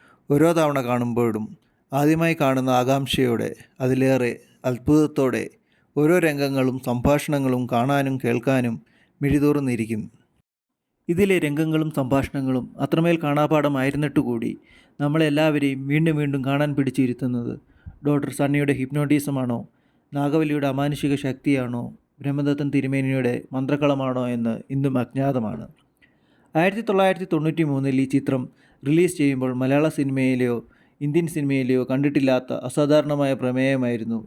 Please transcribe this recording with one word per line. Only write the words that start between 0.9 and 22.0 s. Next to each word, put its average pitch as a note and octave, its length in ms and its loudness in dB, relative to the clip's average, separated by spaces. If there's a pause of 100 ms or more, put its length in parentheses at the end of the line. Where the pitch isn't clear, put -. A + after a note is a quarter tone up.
ആദ്യമായി D#3+ 420 2
കാണുന്ന C3 360 0
ആകാംക്ഷയോടെ, B2+ 840 0 (260)
അതിലേറെ C3 520 2 (320)
അത്ഭുതത്തോടെ C3 800 2 (520)
ഓരോ D#3 220 4
രംഗങ്ങളും C#3 640 0
സംഭാഷണങ്ങളും C3 840 0
കാണാനും C3 520 0
കേൾക്കാനും B2 640 0 (380)
മിഴിതുറന്നിരിക്കും. C#3 840 0 (1040)
ഇതിലെ F#3 300 2
രംഗങ്ങളും D#3 520 0
സംഭാഷണങ്ങളും C3 760 -2 (160)
അത്രമേൽ E3 420 2
കാണാപാഠമായിരുന്നിട്ടുകൂടി C#3+ 1300 0 (480)
നമ്മളെല്ലാവരെയും D3 840 2
വീണ്ടും D#3 300 2
വീണ്ടും C#3+ 280 -2
കാണാൻ C#3+ 300 0
പിടിച്ചിരുത്തുന്നത് B2 800 -2 (520)
ഡോക്ടർ C#3+ 240 0
സണ്ണിയുടെ C#3+ 420 0
ഹിപ്നോട്ടിസമാണോ, C3+ 840 -2 (540)
നാഗവല്ലിയുടെ D3 540 0
അമാനുഷിക C#3+ 480 -2
ശക്തിയാണോ, C3 680 -2 (380)